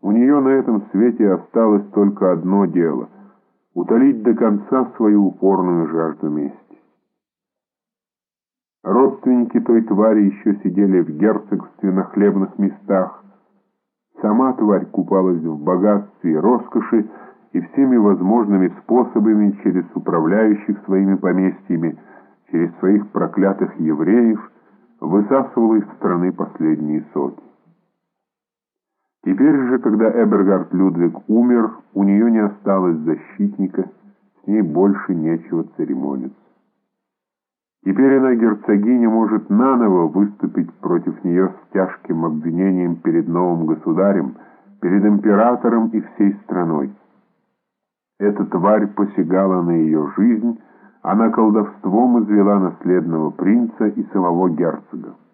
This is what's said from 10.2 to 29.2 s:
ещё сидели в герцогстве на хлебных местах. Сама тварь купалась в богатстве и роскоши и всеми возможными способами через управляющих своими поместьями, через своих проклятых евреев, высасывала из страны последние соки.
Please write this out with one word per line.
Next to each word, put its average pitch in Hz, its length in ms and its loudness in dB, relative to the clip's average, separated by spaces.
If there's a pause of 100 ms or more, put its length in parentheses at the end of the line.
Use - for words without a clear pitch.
ещё 101 280 -2 (100)
сидели 95 380 2
в 78 80 -2
герцогстве 98 840 -4
на 92 120 0
хлебных 98 540 0
местах. 98 640 -2 (1000)
Сама 123 320 0
тварь 104 320 0
купалась 92 580 -2
в 78 180 -6
богатстве 92 680 0
и 78 60 0
роскоши 113 720 -2 (420)
и - 80 -4
всеми 131 380 0
возможными 101 720 2 (140)
способами 107 800 2
через 90 200 0 (100)
управляющих 101 920 0
своими 98 300 0
поместьями, 92 840 -2 (520)
через 85 280 -2
своих 104 320 0
проклятых 92 680 -2
евреев, 95 720 0 (500)
высасывала 110 760 0
из 104 100 0 (120)
страны 90 340 -2
последние 78 840 -4
соки. - 300 -6 (1800)